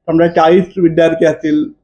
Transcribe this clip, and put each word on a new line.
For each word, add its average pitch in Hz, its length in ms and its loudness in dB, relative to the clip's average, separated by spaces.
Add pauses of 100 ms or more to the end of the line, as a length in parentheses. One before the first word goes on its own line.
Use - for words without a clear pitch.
समजा 165 200 0
चाळीस 170 380 2 (120)
विद्यार्थी 165 500 0
असतील, 151 380 -2 (200)